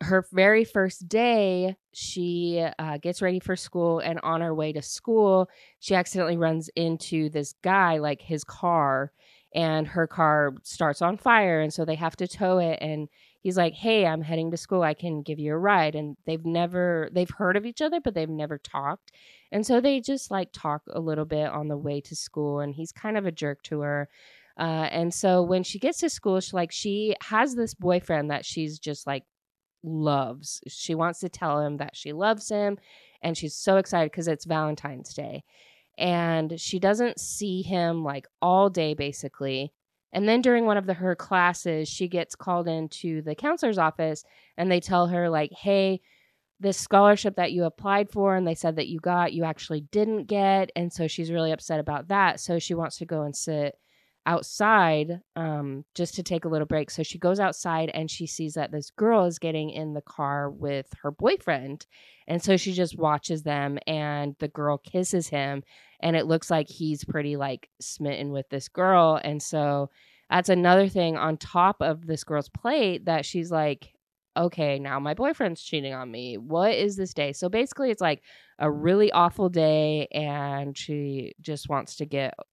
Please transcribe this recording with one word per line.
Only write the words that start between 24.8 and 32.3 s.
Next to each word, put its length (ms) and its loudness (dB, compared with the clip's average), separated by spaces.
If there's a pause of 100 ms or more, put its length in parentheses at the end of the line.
and 240 -2
so 280 4
when 200 2
she 160 -8
gets 200 0
to 120 0
school, 300 0
she, 160 -6
like, 160 -2
she 500 -2
has 320 2
this 200 -2
boyfriend 560 0
that 140 -4
she's 340 -6
just, 280 -10
like, 160 -4 (640)
loves. 840 -2
She 260 -6
wants 260 0
to 80 -4
tell 320 -2
him 180 -2
that 180 -10
she 160 -12
loves 360 -2